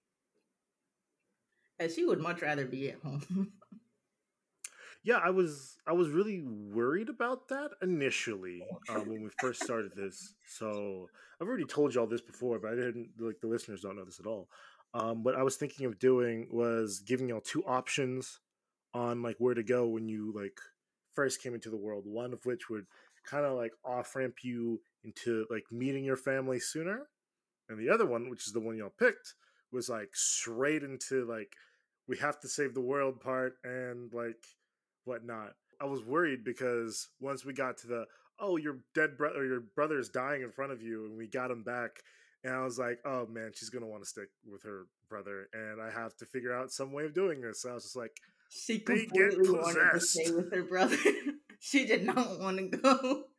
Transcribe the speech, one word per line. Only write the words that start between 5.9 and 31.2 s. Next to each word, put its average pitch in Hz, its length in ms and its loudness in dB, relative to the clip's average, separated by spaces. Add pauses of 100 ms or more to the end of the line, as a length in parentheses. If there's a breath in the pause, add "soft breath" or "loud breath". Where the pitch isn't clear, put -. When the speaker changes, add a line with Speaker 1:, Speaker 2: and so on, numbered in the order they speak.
Speaker 2:
was 175 180 6
really 190 320 2
worried 120 680 0
about 247 400 -2
that 285 220 -4 (100)
initially, 113 800 0 (260)
uh, 113 120 -2
when 107 200 -6
we 107 80 -8 (100)
first 127 220 -2
started 110 340 -2
this. 98 380 -8 (120)
So, 104 640 -6 (320 soft breath)
I've 175 60 -2
already 214 180 -2
told 143 280 4
y'all 117 140 4
this 113 140 -2
before, 120 360 -4
but 107 140 -4
I 117 40 -2
didn't, 120 340 -4 (100)
like, 113 220 -6
the 113 60 -4
listeners 110 340 -2
don't 101 160 -8
know 95 80 -12
this 95 160 -18
at 90 40 -18
all. 104 220 -6 (460 loud breath)
Um, 113 300 -2
what 127 120 4
I 131 80 2
was 135 140 2
thinking 139 280 -6
of 110 140 -4
doing 123 520 4
was 113 500 2
giving 123 260 0
y'all 110 140 -2
two - 240 -2
options 127 760 0 (540)
on, 120 280 0
like, 117 180 -2
where 123 140 6
to 117 100 0
go 120 240 4
when 110 200 -2
you, 107 260 -4
like, 101 240 -6 (560)
first 135 280 0
came 123 120 -6
into 113 160 -8
the 110 60 -4
world. 104 300 -6
One 117 260 -6
of 120 140 -10
which 123 240 -4
would 107 160 -6 (440 soft breath)
kinda, 143 240 2
like, 117 200 -2 (100)
off-ramp 127 600 -4
you 117 380 -2 (220)
into, 110 460 -2
like, 110 200 -4
meeting 135 360 -2
your 135 100 2
family 131 460 0
sooner. 196 480 -4 (580)
And 110 100 -10
the 113 120 0
other 220 160 6
one, 120 240 0
which 120 180 -8
is 101 60 -8
the 113 80 0
one 113 160 -4
y'all 101 120 -8
picked, - 440 2 (360)
was, 123 200 -4
like, 110 260 -6
straight 139 680 0
into, 135 420 -2